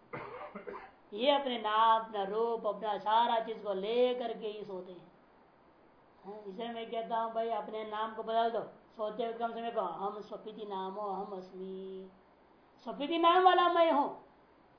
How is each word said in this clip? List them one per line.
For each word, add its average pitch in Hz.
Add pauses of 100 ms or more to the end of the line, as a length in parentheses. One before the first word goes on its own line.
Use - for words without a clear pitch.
(1160)
ये 247
अपने 262
नाम, 220
अपना 214
रूप, 220
अपना 202
सारा 226
चीज 220
को 202
लेकर 233
के 214
ही 208
सोते 185
हैं। - (1120)
हाँ, 196
इसे 214
मैं 226
कहता 226
हूँ, 226
"भाई, 226
अपने 220
नाम 214
को 220
बदल 226
दो।" 214 (380)
सोते 214
हुए 226
कम 226
से 226
कम 233
कहो, 202
"हम 196
स्वपिति 214
नामो 190
अहम 196
अस्मि", 190 (760)
स्वपिति 285
नाम 339
वाला 359
मैं 339
हूं। 277 (680)